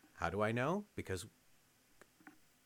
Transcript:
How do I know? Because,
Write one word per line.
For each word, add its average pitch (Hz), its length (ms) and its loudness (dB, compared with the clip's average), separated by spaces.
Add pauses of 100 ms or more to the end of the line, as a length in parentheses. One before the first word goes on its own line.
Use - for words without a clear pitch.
(140)
How 85 140 0
do 98 140 2
I 110 100 4
know? 156 320 0 (100)
Because, 95 300 -4 (1400)